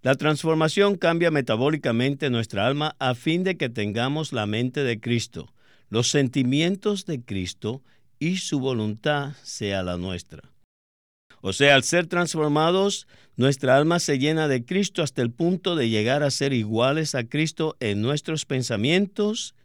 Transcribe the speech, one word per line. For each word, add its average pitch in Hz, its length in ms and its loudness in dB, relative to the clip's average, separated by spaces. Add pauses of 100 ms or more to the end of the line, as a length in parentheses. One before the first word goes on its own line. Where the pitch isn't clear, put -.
La 131 140 2
transformación 160 800 2
cambia 170 360 2
metabólicamente 135 1000 0
nuestra 110 360 0
alma 147 340 -2
a 127 160 0
fin 160 260 -2
de 185 140 -2
que 139 120 -4
tengamos 117 640 -4
la 113 140 -2
mente 123 380 -2
de 117 160 -2
Cristo, 117 520 -4 (380)
los 117 180 2
sentimientos 147 960 0
de 147 200 -6
Cristo 101 580 -6 (380)
y 175 160 -2
su 156 240 -4
voluntad 131 720 -2 (100)
sea 98 400 -4
la 90 140 -4
nuestra. 87 560 -10 (880)
O 95 120 -4
sea, 139 220 6
al 135 80 6
ser 170 240 0
transformados, 170 1000 0 (280)
nuestra 135 400 4
alma 160 220 4
se 147 220 0
llena 156 260 0
de 135 180 0
Cristo 180 380 -2
hasta 143 180 -4
el 120 120 0
punto 175 420 -2
de 135 140 0
llegar 113 340 2
a 143 80 2
ser 139 220 -2
iguales 127 640 0
a 123 80 -2
Cristo 151 560 -4
en 104 200 -2
nuestros 147 440 -4
pensamientos, 160 1200 -2